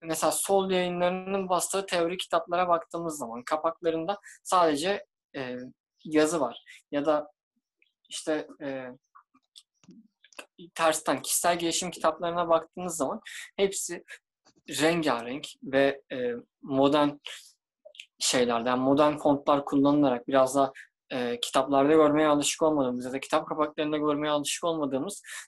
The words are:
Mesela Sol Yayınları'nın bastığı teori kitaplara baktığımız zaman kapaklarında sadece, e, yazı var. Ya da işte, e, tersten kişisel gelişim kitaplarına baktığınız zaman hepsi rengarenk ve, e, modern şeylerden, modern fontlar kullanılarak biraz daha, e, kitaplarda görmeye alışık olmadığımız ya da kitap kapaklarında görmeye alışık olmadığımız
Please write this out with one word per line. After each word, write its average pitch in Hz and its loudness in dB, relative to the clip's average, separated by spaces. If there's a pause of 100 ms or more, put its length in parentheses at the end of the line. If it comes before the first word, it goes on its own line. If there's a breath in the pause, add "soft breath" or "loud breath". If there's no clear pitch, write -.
Mesela 165 0
Sol 196 2
Yayınları'nın 185 0
bastığı 185 -2
teori 175 0
kitaplara 175 -2
baktığımız 165 -2
zaman 120 -10
kapaklarında 165 -2 (220 loud breath)
sadece, 175 2 (320)
e, 127 -8 (480)
yazı 156 2
var. 117 -4 (260 loud breath)
Ya 143 -2
da 151 0 (760)
işte, 151 -6 (140)
e, 135 -8 (1900)
tersten 160 0
kişisel 175 0
gelişim 170 -2
kitaplarına 170 -2
baktığınız 165 -2
zaman 165 -4 (360 loud breath)
hepsi 196 -2 (640 loud breath)
rengarenk 143 0 (160)
ve, 139 2 (100)
e, 123 -4 (300)
modern 143 4 (1080 loud breath)
şeylerden, 123 2
modern 143 4
fontlar 143 2
kullanılarak 139 2
biraz 131 4
daha, 135 2 (380 loud breath)
e, 120 -4
kitaplarda 139 2
görmeye 156 6
alışık 147 0
olmadığımız 131 0
ya 127 -8
da 135 -4
kitap - -2
kapaklarında 151 -2
görmeye 151 -2
alışık 147 -2
olmadığımız 156 -4 (260 loud breath)